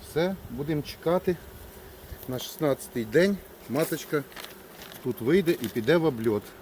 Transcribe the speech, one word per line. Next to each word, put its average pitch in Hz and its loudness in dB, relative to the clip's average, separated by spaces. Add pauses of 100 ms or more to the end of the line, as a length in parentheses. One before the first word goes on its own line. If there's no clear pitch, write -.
(100)
Все, 175 0 (140)
будемо 147 -2
чекати. 175 0 (920)
На 127 -4
шістнадцятий 131 -2
день 170 6 (320)
маточка 147 0 (840)
тут 123 -2
вийде 165 4
і - 0
піде 123 4
в 165 4
обльот. 113 2 (200)